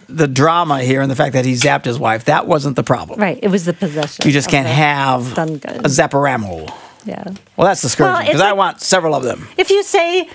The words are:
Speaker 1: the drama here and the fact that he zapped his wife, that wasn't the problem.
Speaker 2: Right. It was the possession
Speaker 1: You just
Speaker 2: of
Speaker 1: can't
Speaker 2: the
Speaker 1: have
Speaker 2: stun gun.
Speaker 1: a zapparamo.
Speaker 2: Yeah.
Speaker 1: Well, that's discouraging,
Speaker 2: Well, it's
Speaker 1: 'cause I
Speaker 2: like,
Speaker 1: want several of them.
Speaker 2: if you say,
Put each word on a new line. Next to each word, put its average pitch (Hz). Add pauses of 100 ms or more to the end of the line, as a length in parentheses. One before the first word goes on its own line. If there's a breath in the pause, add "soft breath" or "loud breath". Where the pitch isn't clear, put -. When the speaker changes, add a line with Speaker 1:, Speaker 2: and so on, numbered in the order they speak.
Speaker 1:
the 160
drama 143
here 131
and 135
the 131
fact 143
that 131
he 127
zapped 139
his 120
wife, 113
that 156
wasn't 147
the 147
problem. 131
Speaker 2:
Right. 208
It 214
was 185
the 170
possession 151
Speaker 1:
You 151
just 139
Speaker 2:
of -
Speaker 1:
can't 135
Speaker 2:
the 117
Speaker 1:
have 139
Speaker 2:
stun 156
gun. -
Speaker 1:
a -
zapparamo. 131 (380 loud breath)
Speaker 2:
Yeah. - (340)
Speaker 1:
Well, 170
that's 185
discouraging, 143
Speaker 2:
Well, 339
it's -
Speaker 1:
'cause 147
I 190
Speaker 2:
like, 202
Speaker 1:
want 175
several 165
of 135
them. 127 (100)
Speaker 2:
if 370
you 392
say, 349